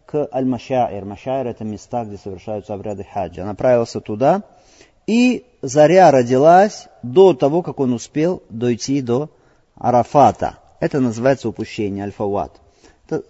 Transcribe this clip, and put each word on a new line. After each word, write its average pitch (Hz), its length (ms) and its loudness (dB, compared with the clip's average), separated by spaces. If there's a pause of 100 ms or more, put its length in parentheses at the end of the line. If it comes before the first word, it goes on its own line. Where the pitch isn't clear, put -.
к 147 260 -4
аль-машаир. 123 720 -2
Машаир — 123 440 -8
это 113 160 -10
места, 110 420 -10
где 104 120 -14
совершаются 101 580 -10
обряды 98 360 -10
хаджа. 90 320 -8
Направился 113 580 -2
туда, 135 420 -2 (640)
и 240 400 0 (160)
заря 151 480 6
родилась 139 760 4 (140)
до 170 320 4
того, 156 300 0
как 143 160 -10
он 127 140 0
успел 156 580 -4
дойти 123 500 -4
до 127 300 -4 (420)
Арафата. - 840 2 (200)
Это 156 200 -2
называется 120 500 -2
упущение, 101 540 -6
аль-фават. 101 580 -6 (460)
Это, 160 220 -6